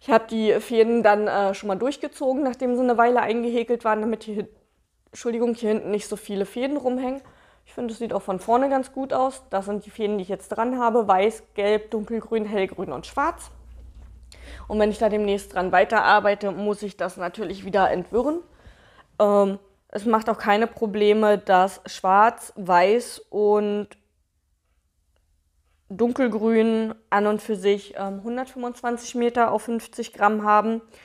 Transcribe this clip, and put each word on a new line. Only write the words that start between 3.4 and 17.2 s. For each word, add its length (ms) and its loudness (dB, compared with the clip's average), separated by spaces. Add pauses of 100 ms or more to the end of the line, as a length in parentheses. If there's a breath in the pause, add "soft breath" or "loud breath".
waren, 160 0
damit 240 -6
hier 100 -10
hin-, 140 -8 (600)
Entschuldigung, 440 -4
hier 160 -4
hinten 220 -2
nicht 180 -4
so 80 -6
viele 300 -6
Fäden 320 -4
rumhängen. 420 -4 (460 soft breath)
Ich 80 -20
finde, 180 -8
es 60 -14
sieht 160 -8
auch 80 -4
von 180 -6
vorne 300 2
ganz 240 -2
gut 180 -6
aus. 380 -2
Das 160 -4
sind 180 -6
die 60 -20
Fäden, 260 -4
die 60 -4
ich 80 -12
jetzt 180 -8
dran 300 -4
habe. 280 2
Weiß, 360 2 (100)
gelb, 380 0
dunkelgrün, 560 -4
hellgrün 460 -4
und 120 -10
schwarz. 460 -4 (1160 loud breath)
Und 100 -4
wenn 120 4
ich 60 -6
da 140 2
demnächst 440 -2
dran 160 -2
weiterarbeite, 800 2
muss 320 -4
ich 140 -10
das 220 -8
natürlich 480 -10